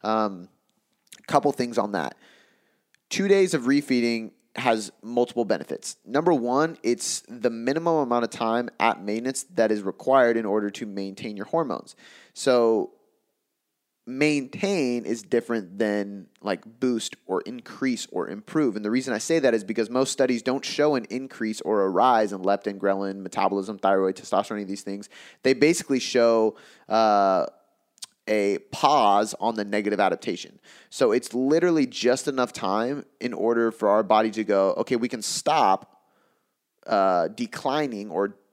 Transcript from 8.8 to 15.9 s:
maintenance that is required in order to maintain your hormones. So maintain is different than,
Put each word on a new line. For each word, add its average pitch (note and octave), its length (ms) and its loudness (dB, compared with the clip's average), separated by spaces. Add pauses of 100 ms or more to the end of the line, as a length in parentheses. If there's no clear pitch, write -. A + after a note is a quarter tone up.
maintenance A#2 400 -4 (120)
that A2+ 160 4
is G#2+ 100 0
required A#2 560 2
in A2+ 80 -4
order G#2 240 -2
to G2+ 160 -10
maintain G2 500 -10
your G2+ 120 -10
hormones. D3+ 480 -4 (380)
So A#2 580 2 (1160)
maintain C#3 960 0
is A2+ 200 -6
different A2 560 -2
than, G2+ 480 -2 (120)